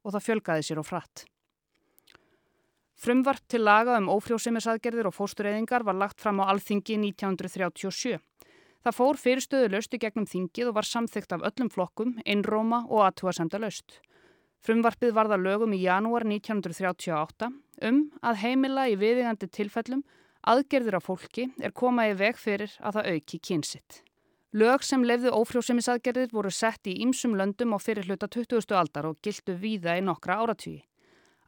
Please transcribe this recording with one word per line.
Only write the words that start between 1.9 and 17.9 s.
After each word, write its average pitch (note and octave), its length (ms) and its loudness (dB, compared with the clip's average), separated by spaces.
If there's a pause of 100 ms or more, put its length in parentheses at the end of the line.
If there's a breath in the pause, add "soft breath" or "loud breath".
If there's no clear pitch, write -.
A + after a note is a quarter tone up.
Frumvarp C4 480 2
til A#3 160 0
laga G#3+ 320 6
um G3 160 2
ófrjósemisaðgerðir A3+ 960 -2
og F3 80 -4
fóstureyðingar G#3+ 720 -2
var F#3 80 0
lagt G3 240 -2
fram G3+ 240 0
á F#3+ 80 2
Alþingi G3+ 480 -2
nítján G3+ 320 -2
hundruð F#3 220 -6
þrjátíu F#3 340 -4
og F#3 80 -6
sjö. - 220 -2 (680 soft breath)
Það A#3 140 -2
fór C4+ 240 4
fyrirstöðulaust B3 760 2
í A#3 80 -4
gegnum G#3+ 240 -2
þingið F#3 400 -4
og A3 80 -2
var G#3+ 80 0
samþykkt A3+ 540 -4
af - 100 -4
öllum A3+ 240 -2
flokkum, A3+ 460 -4 (100)
einróma G#3+ 600 2
og G#3+ 160 4
athugasemdalaust. F#3 960 -2 (680 soft breath)
Frumvarpið A3+ 480 4
varð G#3+ 220 4
að F#3 80 2
lögum G#3 320 2
í - 80 0
janúar A3 420 2
nítján G#3 320 -2
hundruð E3+ 220 -6
þrjátíu F3+ 340 -2
og D3+ 60 0
átta A3 280 -6 (380)
um C4+ 140 4 (180)